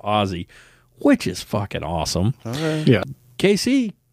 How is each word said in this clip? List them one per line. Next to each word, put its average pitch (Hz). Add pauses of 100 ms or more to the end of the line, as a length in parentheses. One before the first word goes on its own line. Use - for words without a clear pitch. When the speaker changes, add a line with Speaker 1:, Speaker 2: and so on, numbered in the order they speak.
Speaker 1:
Ozzy, 101 (520)
which -
is -
fucking 101
awesome. 85 (100)
Speaker 2:
Okay. 156
Speaker 3:
Yeah. 117 (360)
Speaker 1:
K 202
C, 240 (200)